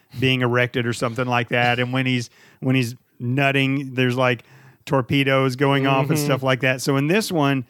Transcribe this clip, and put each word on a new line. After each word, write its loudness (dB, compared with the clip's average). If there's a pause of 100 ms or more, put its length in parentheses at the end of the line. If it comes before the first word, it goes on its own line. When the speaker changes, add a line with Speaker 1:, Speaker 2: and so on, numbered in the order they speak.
(200)
Speaker 1:
being 0
erected 0
or -2
something -4
like -2
that. 0
And -4
when 0
he's, -2 (300)
when 0
he's -2 (240)
nutting, 0
there's, 0
like, 0 (420)
torpedoes 0
going 2
off 2
and 2
Speaker 2:
Mm-hmm. -2
Speaker 1:
stuff 0
like 0
that. 0
So 0
in 2
this 0
one, 0